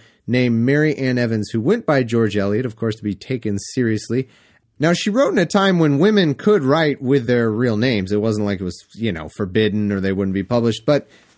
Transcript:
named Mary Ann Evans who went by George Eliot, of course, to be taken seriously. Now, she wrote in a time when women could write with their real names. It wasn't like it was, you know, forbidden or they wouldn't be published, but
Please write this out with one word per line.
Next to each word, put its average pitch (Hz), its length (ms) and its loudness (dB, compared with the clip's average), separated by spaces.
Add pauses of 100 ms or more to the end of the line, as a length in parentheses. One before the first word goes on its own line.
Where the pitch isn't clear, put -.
(260)
named 120 400 0
Mary 147 300 2
Ann 127 240 -2
Evans 113 320 -2
who 113 100 -2
went 202 240 -2
by 139 180 2
George 113 320 0
Eliot, 104 300 0
of 117 100 -10
course, 110 200 -4
to 107 80 -12
be 104 100 -4
taken 107 460 -6
seriously. 117 680 -2 (520)
Now, 165 140 2
she 180 180 -2
wrote 277 220 2
in 277 40 0
a 175 80 2
time 196 320 2
when 147 220 2
women 185 340 2
could 208 300 2
write 147 360 2
with 127 280 2
their 120 240 2
real 113 260 0
names. 104 340 0
It 104 100 0
wasn't 107 260 0
like 98 120 -2
it 95 40 -6
was, 90 200 -8 (120)
you 110 160 -4
know, 82 240 -10
forbidden 104 560 0
or 98 80 -2
they 95 140 -2
wouldn't 95 200 -2
be 98 100 -2
published, 117 420 -2
but 143 220 0 (300)